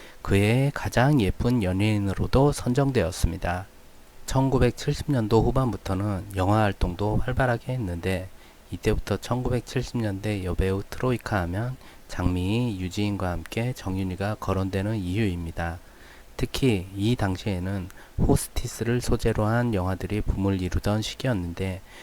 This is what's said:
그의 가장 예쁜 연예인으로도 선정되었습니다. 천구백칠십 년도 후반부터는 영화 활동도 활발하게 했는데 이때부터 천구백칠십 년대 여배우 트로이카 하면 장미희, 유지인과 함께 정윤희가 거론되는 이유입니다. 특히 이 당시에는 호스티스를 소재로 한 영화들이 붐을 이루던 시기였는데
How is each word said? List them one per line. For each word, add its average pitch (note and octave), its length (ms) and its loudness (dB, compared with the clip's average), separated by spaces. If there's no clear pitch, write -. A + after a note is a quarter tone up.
그의 A2+ 540 2
가장 B2+ 480 4
예쁜 A#2+ 400 2
연예인으로도 G2+ 880 2
선정되었습니다. F#2 1120 0
천구백칠십 C3 840 2
년도 A2+ 320 4
후반부터는 G2+ 840 0
영화 G2+ 260 4
활동도 G2+ 560 0
활발하게 B2 540 0
했는데 F#2 560 -2
이때부터 G#2 460 0
천구백칠십 B2 840 -2
년대 G#2 460 -2
여배우 F#2+ 460 0
트로이카 A#2 520 -2
하면 G#2+ 340 -4
장미희, F#2 720 0
유지인과 G2 500 -2
함께 A2 440 -4
정윤희가 F#2 680 -4
거론되는 G2 560 0
이유입니다. F2 840 -2
특히 A2+ 580 0
이 G#2+ 220 2
당시에는 F#2 720 -2
호스티스를 - 840 0
소재로 A2 440 0
한 A#2 300 2
영화들이 F#2 460 -2
붐을 G2 420 0
이루던 G#2 400 0
시기였는데 F#2 800 -4